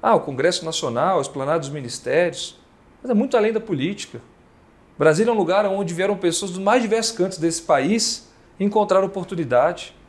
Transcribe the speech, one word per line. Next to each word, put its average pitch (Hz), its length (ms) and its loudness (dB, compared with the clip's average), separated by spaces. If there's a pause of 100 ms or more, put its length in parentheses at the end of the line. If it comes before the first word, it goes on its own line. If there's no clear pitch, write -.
Ah, 226 100 4
o 202 60 6
Congresso 151 460 -2
Nacional, 156 540 0
a - 20 -2
Esplanada 139 380 -2
dos 143 100 -8
Ministérios, 147 880 -4 (420)
mas 247 80 -12
é 254 40 2
muito 254 240 2
além 220 160 2
da 220 80 -2
política. 165 600 -6 (760)
Brasília 160 320 4
é - 20 2
um 226 40 0
lugar 196 280 2
onde 190 300 -2
vieram 196 200 0
pessoas 180 360 -2
dos 180 80 -10
mais 220 240 2
diversos 220 340 -2
cantos 185 220 -2
desse 160 240 -2
país 151 680 0 (280)
e 190 40 0
encontraram 202 440 2
oportunidade. 170 880 0 (140)